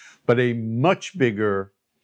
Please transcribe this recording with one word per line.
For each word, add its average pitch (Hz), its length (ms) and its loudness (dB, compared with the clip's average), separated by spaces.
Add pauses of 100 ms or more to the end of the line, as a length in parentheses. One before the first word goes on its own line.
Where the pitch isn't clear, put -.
(260)
but 120 140 4
a 123 140 0
much 120 640 -2
bigger 104 540 0 (320)